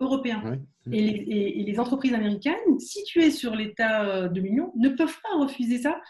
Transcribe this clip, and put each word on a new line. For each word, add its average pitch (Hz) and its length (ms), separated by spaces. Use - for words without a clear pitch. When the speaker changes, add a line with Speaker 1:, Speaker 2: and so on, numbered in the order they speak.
Speaker 1:
européen. 247 440
Speaker 2:
Oui. 120 140
Speaker 1:
Et 214 100
les, 214 80
et, 208 500
et 202 40
les 208 160
entreprises 254 340
américaines 262 640
situées 339 520
sur 233 240
l'État, 214 500
euh, 190 240
de 180 120
l'Union 214 360
ne 233 140
peuvent - 320
pas 381 160
refuser 247 400
ça 294 320